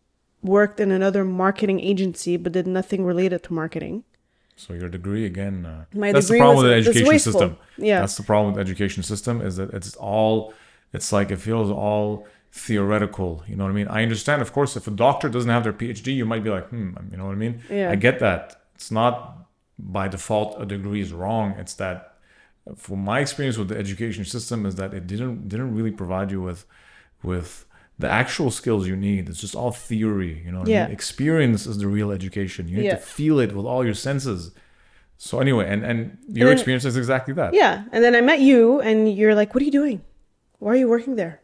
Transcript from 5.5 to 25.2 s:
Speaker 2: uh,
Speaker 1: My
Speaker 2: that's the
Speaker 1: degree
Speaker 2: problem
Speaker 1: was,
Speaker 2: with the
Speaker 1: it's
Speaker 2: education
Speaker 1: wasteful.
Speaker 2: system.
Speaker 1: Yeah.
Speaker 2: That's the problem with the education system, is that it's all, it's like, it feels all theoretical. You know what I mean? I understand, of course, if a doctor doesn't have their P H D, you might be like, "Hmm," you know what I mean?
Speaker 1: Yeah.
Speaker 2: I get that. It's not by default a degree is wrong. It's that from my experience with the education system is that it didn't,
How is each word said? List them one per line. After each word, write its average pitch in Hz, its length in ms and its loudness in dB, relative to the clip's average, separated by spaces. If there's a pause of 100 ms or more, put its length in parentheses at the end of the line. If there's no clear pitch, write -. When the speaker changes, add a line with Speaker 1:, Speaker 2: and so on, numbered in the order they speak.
Speaker 2:
uh, 80 280 -14
Speaker 1:
My 202 180 0
Speaker 2:
that's 139 160 4
the 220 60 4
Speaker 1:
degree 240 60 6
Speaker 2:
problem 139 180 8
Speaker 1:
was, 131 60 8
Speaker 2:
with 123 80 8
the 117 80 6
Speaker 1:
it's 110 100 4
Speaker 2:
education 123 200 6
Speaker 1:
wasteful. 294 240 6
Speaker 2:
system. 90 240 2 (200)
Speaker 1:
Yeah. 208 240 2
Speaker 2:
That's - 160 -2
the 101 60 -8
problem 104 300 2
with - 20 -6
the 101 140 -2
education 95 340 -2
system, 113 380 -4
is 98 160 -4
that 95 160 -6
it's 95 220 -10
all, 110 580 0 (400)
it's - 180 -6
like, 101 200 2
it 92 60 -4
feels 110 340 0
all 104 560 -2 (240)
theoretical. 98 960 -2
You 101 80 -10
know 98 80 -4
what 95 60 -2
I 95 40 -2
mean? 104 140 -2
I 107 160 -2
understand, 117 380 -2
of 107 100 -6
course, 139 240 -2
if 107 120 -10
a 107 40 -6
doctor 135 380 2
doesn't 117 200 -2
have 117 140 2
their 107 100 -2
P 113 160 -8
H - 140 -12
D, 131 80 -4
you 127 140 -2
might 110 180 -2
be 110 60 -4
like, 95 200 -4
"Hmm," 107 200 -8 (200)
you 92 80 -12
know 95 80 -8
what 98 60 -6
I 98 40 -6
mean? 117 340 -6
Speaker 1:
Yeah. 196 220 -2
Speaker 2:
I 104 40 0
get 117 240 2
that. 92 420 -2 (140)
It's - 160 -14
not 110 560 -2 (320)
by 98 300 -6
default 107 520 -4
a 107 40 -10
degree 101 360 -6
is 87 120 -8
wrong. 101 440 -4
It's 95 180 -12
that 92 400 -8 (600)
from 98 280 -10
my 107 160 -2
experience 139 380 -4
with 98 120 -4
the - 80 -8
education 98 480 -6
system 113 400 -6
is 95 100 -4
that 95 180 -8
it 87 140 -10
didn't, 117 420 -8